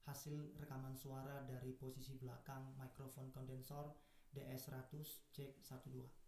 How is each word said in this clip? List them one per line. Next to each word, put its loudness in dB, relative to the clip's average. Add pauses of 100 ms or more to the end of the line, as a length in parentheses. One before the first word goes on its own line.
(100)
hasil 2 (240)
rekaman 2
suara 0
dari 2
posisi 0
belakang 0
mikrofon -2
kondensor 2 (400)
D 2
S 2
seratus. 0
Cek -2
satu, -2
dua. 0 (220)